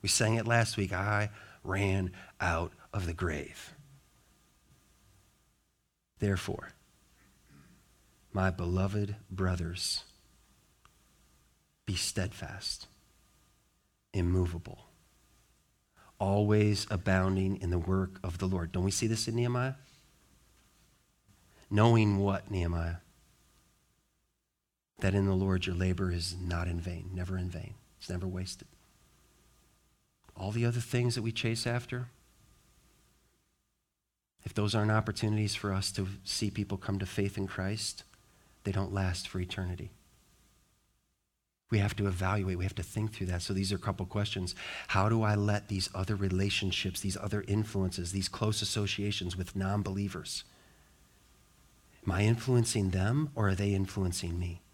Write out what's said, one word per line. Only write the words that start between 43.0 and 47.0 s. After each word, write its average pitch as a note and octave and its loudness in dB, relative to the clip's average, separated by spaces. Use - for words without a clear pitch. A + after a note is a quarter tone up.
through F#2 -6
that. F2 -2
So G2+ -4
these F#2+ 0
are G2 -2
a - -4
couple G2 -4
questions. G2+ -4
How G2 4
do A2+ 4
I G#2 4
let G#2 2
these F#2+ -2
other G2 0
relationships, F#2+ 0
these G2 -2